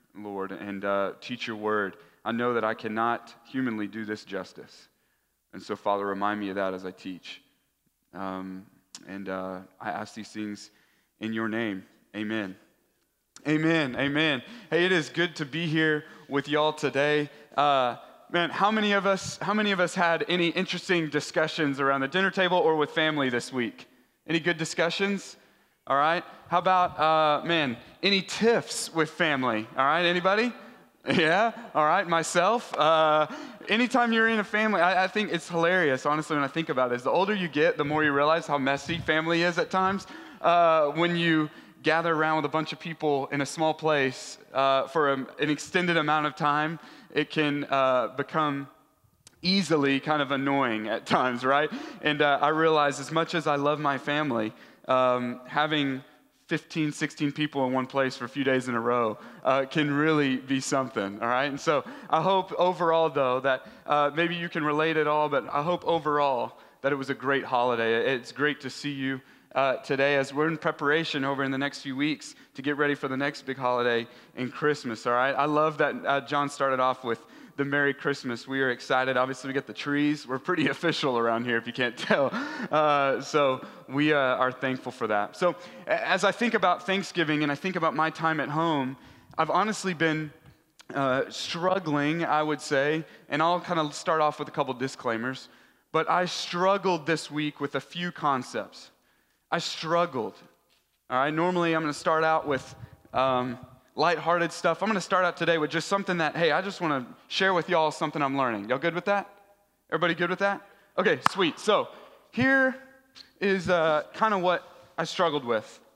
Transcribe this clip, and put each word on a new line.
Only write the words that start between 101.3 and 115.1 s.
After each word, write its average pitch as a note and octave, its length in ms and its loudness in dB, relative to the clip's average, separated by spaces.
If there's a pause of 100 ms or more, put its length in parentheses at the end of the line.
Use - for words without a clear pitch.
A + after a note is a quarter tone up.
normally E3+ 420 0
I'm D#3+ 80 0
gonna D3 120 -2
start D#3+ 280 0
out D#3+ 240 2
with, C#3 280 -4 (400)
um, B2+ 440 0 (380)
lighthearted E3 560 0
stuff. E3 300 0
I'm G3 60 0
gonna G#3 120 0
start F#3 240 0
out F3 140 0
today E3 180 2
with D3+ 140 0
just D#3+ 180 -4
something G3 300 0
that, D#3 180 -2
hey, D#3+ 160 4
I D#3 80 2
just F#3+ 200 -8
wanna C#3+ 260 0 (220)
share F#3+ 260 2
with E3 140 0
y'all D#3+ 220 4
something D3 320 -2
I'm C3+ 140 0
learning. A2+ 320 0
Y'all B2+ 100 0
good E3+ 160 0
with F3 120 -6
that? G3+ 220 0 (640)
Everybody E3 240 0
good E3+ 160 -2
with F3+ 100 -4
that? G3+ 200 0 (380)
Okay, F#3 200 2 (120)
sweet. F#3 280 0
So F#3 300 2 (420)
here C4 460 2 (640)
is, F#3+ 300 0
uh, D#3+ 320 4 (100)
kind A3 220 0
of F#3+ 80 0
what F3 260 0 (300)
I D#3+ 60 -4
struggled D#3 400 0